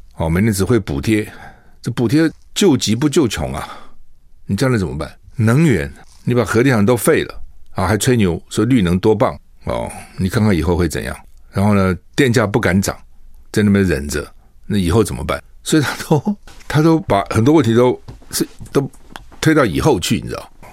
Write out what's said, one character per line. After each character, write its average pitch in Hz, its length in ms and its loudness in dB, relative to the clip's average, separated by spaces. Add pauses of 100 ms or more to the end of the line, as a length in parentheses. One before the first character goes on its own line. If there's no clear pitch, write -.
(180)
哦， 82 120 -4
每 87 120 2
年 113 100 2
只 98 120 -2
会 117 140 2
补 76 220 -2
贴， 107 280 -2 (540)
这 127 100 -6
补 117 160 -2
贴 151 220 2 (240)
救 170 220 4
急 107 200 -2
不 143 120 0
救 143 200 2
穷 69 260 -6
啊， - 140 -10 (800)
你 98 100 -4
这 135 100 0
样 127 60 2
能 117 80 0
怎 90 80 -2
么 65 100 -8
办？ 76 140 -8 (240)
能 117 300 2
源， 87 260 0 (320)
你 123 100 -2
把 120 100 2
核 110 200 2
电 131 120 4
厂 104 80 2
都 117 140 4
废 123 260 2
了， - 180 -10 (340)
啊， 95 100 -2
还 101 100 2
吹 123 220 0
牛 92 320 0
说 110 160 0
绿 123 160 2
能 90 180 2
多 110 140 2
棒， 98 240 0 (280)
哦， 58 220 -4 (300)
你 92 100 -2
看 104 160 0
看 107 120 4
以 78 80 0
后 87 120 2
会 82 140 0
怎 62 140 -6
样？ 62 120 -8 (360)
然 98 120 -2
后 104 120 2
呢， 95 200 2 (200)
电 131 180 2
价 110 140 2
不 110 120 -2
敢 95 220 2
涨， - 160 -6 (540)
在 110 100 0
那 104 80 4
边 98 160 4
忍 73 220 -2
着， 71 200 -6 (380)
那 104 100 -4
以 90 140 0
后 107 140 4
怎 - 100 -2
么 62 100 -8
办？ - 180 -4 (220)
所 156 160 0
以 143 40 2
他 - 200 -4
都， 170 340 -2 (300)
他 151 140 0
都 160 200 4
把 98 280 0
很 110 140 0
多 143 100 4
问 160 100 4
题 113 120 2
都 123 260 2 (300)
是， - 160 -4 (260)
都 135 160 0 (500)
推 160 140 2
到 151 100 4
以 78 160 -2
后 127 200 2
去， 104 160 -2
你 58 120 -6
知 60 60 -10
道？ - 180 -16 (220)